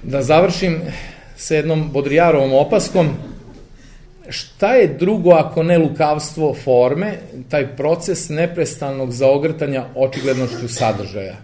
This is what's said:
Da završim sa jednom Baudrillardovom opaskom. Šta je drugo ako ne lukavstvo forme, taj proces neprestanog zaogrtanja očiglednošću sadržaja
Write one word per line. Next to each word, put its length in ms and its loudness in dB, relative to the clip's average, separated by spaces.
Da 180 -4
završim 600 2
sa 200 -4
jednom 380 0
Baudrillardovom 600 2
opaskom. 560 2
Šta 460 -2
je 120 6
drugo 440 2
ako 320 4
ne 140 4
lukavstvo 760 0
forme, 640 0
taj 260 -2
proces 540 -2
neprestanog 840 -4
zaogrtanja 720 0
očiglednošću 720 -2
sadržaja 760 -4